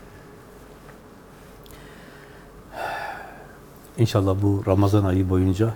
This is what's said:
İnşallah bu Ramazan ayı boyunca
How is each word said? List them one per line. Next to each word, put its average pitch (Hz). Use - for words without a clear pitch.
İnşallah 98
bu 101
Ramazan 101
ayı 92
boyunca 95